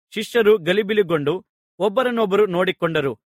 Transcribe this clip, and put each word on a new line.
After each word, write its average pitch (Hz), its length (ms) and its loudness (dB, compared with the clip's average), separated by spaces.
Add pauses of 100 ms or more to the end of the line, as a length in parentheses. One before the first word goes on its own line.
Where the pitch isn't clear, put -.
(140)
ಶಿಷ್ಯರು 220 440 2
ಗಲಿಬಿಲಿಗೊಂಡು 180 880 0 (340)
ಒಬ್ಬರನ್ನೊಬ್ಬರು 214 640 0
ನೋಡಿಕೊಂಡರು. 170 760 -2 (120)